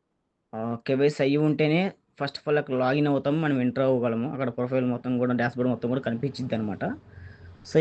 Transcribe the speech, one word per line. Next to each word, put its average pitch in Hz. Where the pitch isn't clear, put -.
ఆ, -
కేవైసీ 143
అయి 143
ఉంటేనే 156
first 139
of -
all 147
అక్కడ 131
లాగిన్ 147
అవుతాం, 143
మనం 139
ఎంటర్ 127
అవ్వగలము. 120
అక్కడ 131
ప్రొఫైల్ 127
మొత్తం 123
కూడా, 123
డాష్‌బోర్డ్ 123
మొత్తం 117
కూడా 135
కనిపించిద్ది 123
అనమాట. 104
So, -